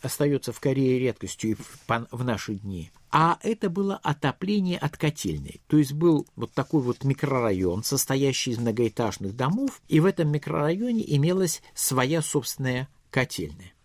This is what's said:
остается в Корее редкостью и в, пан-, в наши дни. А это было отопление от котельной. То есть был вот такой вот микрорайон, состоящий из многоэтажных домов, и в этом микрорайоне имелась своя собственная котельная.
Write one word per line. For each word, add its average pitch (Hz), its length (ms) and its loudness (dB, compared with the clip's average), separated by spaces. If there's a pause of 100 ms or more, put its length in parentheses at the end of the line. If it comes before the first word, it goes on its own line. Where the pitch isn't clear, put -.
остается 139 520 -2
в - 60 -14
Корее 131 380 2
редкостью 110 540 -2
и - 40 2
в, - 300 -18
пан-, 117 240 -2
в 120 140 -6
наши 110 320 -4
дни. 95 360 -10 (200)
А 165 320 4
это 214 260 -2
было 196 280 -2
отопление 180 800 -2
от - 180 -4
котельной. 78 680 -4
То 147 100 4
есть 143 160 4
был 156 320 4 (100)
вот 117 180 -6
такой 139 280 0
вот 123 220 -2
микрорайон, 117 800 2
состоящий 135 680 0
из 113 60 -4
многоэтажных 113 760 -2
домов, 196 520 -2
и 156 120 4
в 156 60 6
этом 170 260 2
микрорайоне 160 840 0
имелась 175 460 2 (140)
своя 135 480 0
собственная 131 680 -2 (220)
котельная. 90 600 -4 (120)